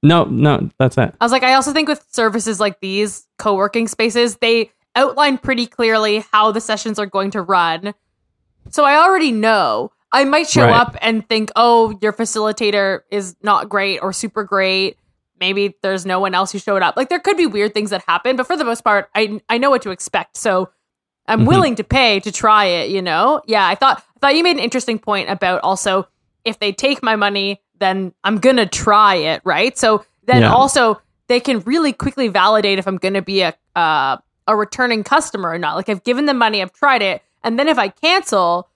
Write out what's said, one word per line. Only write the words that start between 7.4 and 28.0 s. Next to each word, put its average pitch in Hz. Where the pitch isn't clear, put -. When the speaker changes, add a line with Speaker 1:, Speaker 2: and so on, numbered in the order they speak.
Speaker 2:
run. 175
So 294
I 277
already 330
know. 202
I 269
might 294
show 269
Speaker 1:
Right. 233
Speaker 2:
up 240
and 220
think, 220
"Oh, 226
your 214
facilitator 208
is 196
not 208
great 196
or 190
super 214
great. 190
Maybe 196
there's 190
no 185
one 190
else 190
who 202
showed 196
up." 175
Like, 262
there 359
could 392
be 339
weird 208
things 214
that 185
happen, -
but 254
for 349
the 302
most 233
part, 202
I, 214
I 233
know 269
what 247
to 196
expect. -
So 185
I'm 220
Speaker 1:
Mm-hmm. 226
Speaker 2:
willing 320
to 214
pay 233
to 208
try 214
it, 170
you 190
know? 185
Yeah, 208
I 185
thought, -
I -
thought 277
you 330
made 339
an -
interesting 233
point 202
about 180
also, 190
if 226
they 208
take 269
my 220
money, 202
then 190